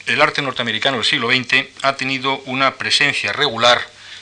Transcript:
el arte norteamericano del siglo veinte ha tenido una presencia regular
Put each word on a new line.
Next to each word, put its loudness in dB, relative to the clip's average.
el 0
arte 2
norteamericano -2
del -2
siglo 0
veinte 0
ha 2
tenido -2
una 0
presencia 0
regular 2